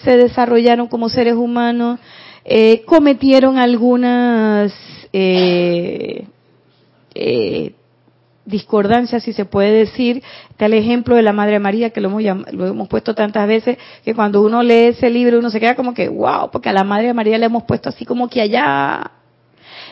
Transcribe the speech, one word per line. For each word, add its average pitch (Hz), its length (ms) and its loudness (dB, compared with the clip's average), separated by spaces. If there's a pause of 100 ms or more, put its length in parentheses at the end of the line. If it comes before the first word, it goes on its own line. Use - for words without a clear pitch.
se 247 120 4
desarrollaron 240 720 2
como 233 240 -4
seres 233 240 0
humanos, 240 640 -2 (460)
eh, 226 420 4
cometieron 269 720 4
algunas, 240 1120 2 (400)
eh, 180 1120 0 (880)
eh, 104 600 -4 (720)
discordancias, 220 760 -2
si 226 100 -8
se 196 140 -6
puede 202 260 0
decir. 240 500 0 (280)
Está - 160 -2
el 220 80 2
ejemplo 240 420 0
de 233 60 4
la 208 100 2
Madre 208 260 0
María, 208 300 -2
que 220 140 -8
lo 190 60 -2
hemos 214 140 -4
llam-, 190 300 -4
lo 185 140 -6
hemos 202 220 -6
puesto 220 260 -4
tantas 208 340 -2
veces, 220 300 -2 (260)
que 226 100 -4
cuando 208 280 2
uno 233 200 2
lee 233 260 4
ese 240 200 0
libro 240 300 2
uno 233 100 -2
se 214 100 -4
queda 233 160 0
como 247 200 -6
que, 226 160 -4
"Wow", - 420 -4
porque - 160 -6
a 202 60 0
la 196 100 2
Madre 220 300 -2
María 220 240 0
le 233 80 2
hemos 226 160 -2
puesto - 260 -6
así - 160 -12
como 247 240 -4
que 240 140 -2
allá. 139 680 -2 (800)